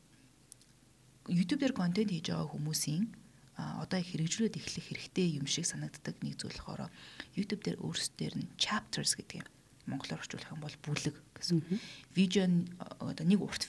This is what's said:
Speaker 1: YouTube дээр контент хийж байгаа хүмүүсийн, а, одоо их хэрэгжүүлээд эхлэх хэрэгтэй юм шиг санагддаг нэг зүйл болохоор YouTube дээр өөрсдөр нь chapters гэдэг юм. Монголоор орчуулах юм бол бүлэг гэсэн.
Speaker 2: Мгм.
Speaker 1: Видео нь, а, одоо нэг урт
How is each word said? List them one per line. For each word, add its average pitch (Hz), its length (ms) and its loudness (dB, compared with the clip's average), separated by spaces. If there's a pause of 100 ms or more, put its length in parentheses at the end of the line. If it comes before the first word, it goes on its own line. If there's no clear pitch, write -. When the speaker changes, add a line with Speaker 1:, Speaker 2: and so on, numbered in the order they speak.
(1300)
Speaker 1:
YouTube 180 360 4
дээр 269 80 4
контент 190 400 2
хийж 160 160 -2
байгаа 160 240 0
хүмүүсийн, 151 560 0 (480)
а, - 240 -4
одоо 180 200 0
их 175 120 -4
хэрэгжүүлээд 170 480 2
эхлэх - 320 -6
хэрэгтэй 160 480 0
юм 139 80 -2
шиг - 160 0
санагддаг - 560 -4
нэг 143 160 -4
зүйл - 160 -8
болохоор - 400 -8 (400)
YouTube 202 320 -2
дээр - 160 -2
өөрсдөр - 560 -4
нь - 120 -2 (120)
chapters - 560 0
гэдэг - 240 -10
юм. - 80 -10 (400)
Монголоор 135 320 -4
орчуулах - 320 -8
юм 156 80 -8
бол 151 240 -8
бүлэг 151 320 0 (200)
гэсэн. 165 280 2
Speaker 2:
Мгм. 185 140 0 (340)
Speaker 1:
Видео 185 320 6
нь, 175 320 6
а, - 240 -12
одоо - 240 -4
нэг 185 160 8
урт - 280 -2